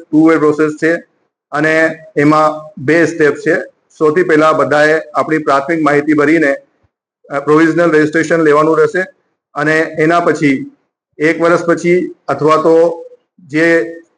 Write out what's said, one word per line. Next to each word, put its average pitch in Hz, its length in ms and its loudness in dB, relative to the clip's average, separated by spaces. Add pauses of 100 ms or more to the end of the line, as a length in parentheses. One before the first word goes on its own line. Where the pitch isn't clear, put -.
(120)
ટુ 160 180 4
વે 160 80 2
પ્રોસેસ 151 340 0 (120)
છે 160 120 0 (560)
અને 160 460 -2 (200)
એમાં 151 600 0
બે 147 280 0
સ્ટેપ 156 300 0
છે. 156 200 -4 (420)
સૌથી 156 260 0
પહેલા 156 280 2
બધાએ 151 480 0
આપણી 156 380 -4
પ્રાથમિક 151 460 -2
માહિતી 147 300 0
ભરીને, 147 420 2 (720)
અ, 143 100 -6
પ્રોવિઝનલ 156 520 2
રજિસ્ટ્રેશન 156 500 0
લેવાનું 156 360 2
રહેશે 156 240 0 (520)
અને 151 260 -2
એના 160 400 0
પછી 156 520 -2 (460)
એક 156 240 -2
વર્ષ 170 220 0
પછી 170 520 -2 (120)
અથવા 143 280 0
તો 165 500 0 (340)
જે 165 560 -2 (220)